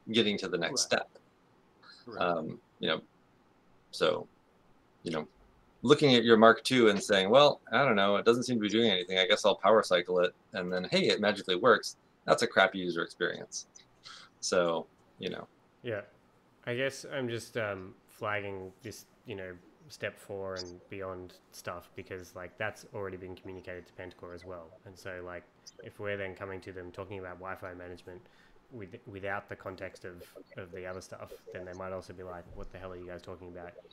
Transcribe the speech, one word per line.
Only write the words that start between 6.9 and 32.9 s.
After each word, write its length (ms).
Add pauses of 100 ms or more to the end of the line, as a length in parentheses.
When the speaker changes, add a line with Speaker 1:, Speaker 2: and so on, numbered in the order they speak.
Speaker 1:
saying, 280
"Well, 300 (120)
I 120
don't 120
know, 200
it 80
doesn't 200
seem 140
to 40
be 60
doing 220
anything. 280
I 80
guess 180
I'll 120
power 260
cycle 380
it," 140 (180)
and 200
then, 180
hey, 180
it 120
magically 360
works. 400 (300)
That's 160
a 40
crappy 320
user 240
experience. 640 (720)
So, 460 (320)
you 120
know. 180 (340)
Speaker 3:
Yeah, 200 (640)
I 100
guess 360
I'm 160
just, 280
um, 380 (140)
flagging 640 (100)
this, 240 (200)
you 80
know, 180 (360)
step 280
four 380
and 340
beyond 460 (160)
stuff 460
because, 400
like, 200
that's 380
already 220
been 180
communicated 520
to 80
Pentacore 400
as 100
well. 260 (160)
And 100
so, 300
like, 160 (400)
if 160
we're 180
then 200
coming 240
to 120
them 200
talking 260
about 220
Wi-Fi 340
management 460 (500)
with, 260 (100)
without 420
the 80
context 480
of, 180 (340)
of 140
the 160
other 160
stuff, 300 (200)
then 120
they 100
might 180
also 200
be 100
like, 220 (100)
"What 180
the 60
hell 140